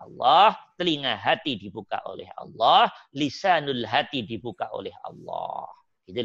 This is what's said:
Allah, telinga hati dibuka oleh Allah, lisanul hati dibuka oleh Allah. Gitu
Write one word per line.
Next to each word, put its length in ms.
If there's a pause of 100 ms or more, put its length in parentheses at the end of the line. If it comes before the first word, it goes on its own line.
Allah, 560 (160)
telinga 400
hati 400
dibuka 560
oleh 240
Allah, 560 (240)
lisanul 720
hati 400
dibuka 480
oleh 180 (140)
Allah. 640 (400)
Gitu 160